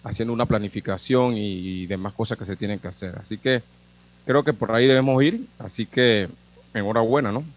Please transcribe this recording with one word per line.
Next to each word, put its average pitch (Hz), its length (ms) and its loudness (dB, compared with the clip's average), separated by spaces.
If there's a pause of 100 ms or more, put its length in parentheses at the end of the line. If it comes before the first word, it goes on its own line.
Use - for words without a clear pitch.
haciendo 113 280 -4
una 117 140 0
planificación 110 880 0
y, 92 460 -4
y 87 40 -6
demás 98 260 -6
cosas 110 260 -4
que 95 80 -8
se 95 100 -6
tienen 101 220 -4
que 95 100 -10
hacer. 90 320 -10
Así 104 180 -10
que 127 240 0 (640)
creo 127 180 4
que 151 80 2
por 113 200 -2
ahí 123 140 6
debemos 131 360 6
ir, 220 240 0 (120)
así 107 280 -8
que 110 420 2 (460)
enhorabuena, 113 580 0
¿no? 135 100 -4 (140)